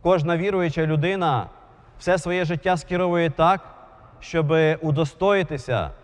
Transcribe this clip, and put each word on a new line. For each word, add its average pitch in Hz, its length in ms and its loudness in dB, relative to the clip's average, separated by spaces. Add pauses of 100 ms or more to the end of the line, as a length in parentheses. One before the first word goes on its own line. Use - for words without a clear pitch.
Кожна 170 340 2
віруюча 175 500 -2
людина 156 600 0 (520)
все 175 200 0
своє 175 260 -2
життя 175 320 -2
скеровує 175 540 0
так, 170 300 2 (600)
щоб 160 340 -2 (260)
удостоїтися 151 1080 0 (140)